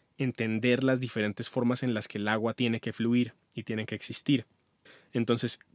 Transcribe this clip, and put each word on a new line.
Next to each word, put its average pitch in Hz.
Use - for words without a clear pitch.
entender 120
las 131
diferentes 113
formas 123
en 123
las 107
que -
el 104
agua 110
tiene 113
que 113
fluir 117
y 113
tiene 110
que 110
existir. 120
Entonces, 117